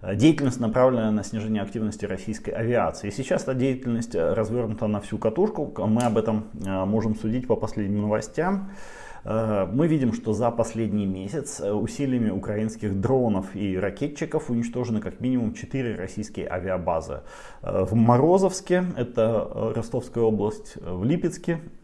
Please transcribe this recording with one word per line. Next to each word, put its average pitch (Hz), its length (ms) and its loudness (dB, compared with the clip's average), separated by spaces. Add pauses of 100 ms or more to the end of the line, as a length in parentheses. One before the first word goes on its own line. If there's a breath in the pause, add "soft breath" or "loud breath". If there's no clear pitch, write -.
(160)
деятельность, 135 440 4
направленная 120 520 4
на 107 120 2
снижение 107 400 -2
активности 104 420 -4
российской 95 460 -6
авиации. 110 560 0
И 104 40 -4
сейчас 131 320 -2
эта 131 120 -2
деятельность, 123 600 0
э, 80 180 2
развернута 110 540 0
на 104 120 0
всю 101 180 -6
катушку. 165 480 0
К-, 101 220 -4
мы 113 160 4
об 113 140 2
этом, 107 280 0 (180)
э, 95 220 -2
можем 107 300 0
судить 120 320 -2
по 110 80 4
последним 104 460 -2
новостям. 175 680 -2 (540 loud breath)
Э, 107 480 0
мы 143 160 4
видим, 135 260 2
что 110 200 -2
за 117 180 2
последний 110 540 0
месяц, 95 540 -4
э, 101 120 0
усилиями 120 600 0
украинских 104 680 -2
дронов 107 560 2
и 95 220 0
ракетчиков 143 720 -2
уничтожены 117 500 0
как - 200 -8
минимум 123 340 0
четыре 120 420 -4
российские - 520 -8
авиабазы. 87 720 -2 (400 loud breath)
Э, 95 240 2
в 110 100 -2
Морозовске, 175 880 6 (140)
это, 113 560 2
э, 110 220 -2
Ростовская 117 480 -2
область, 107 540 0
э, 85 160 -8
в 90 100 -2
Липецке 165 560 0 (240)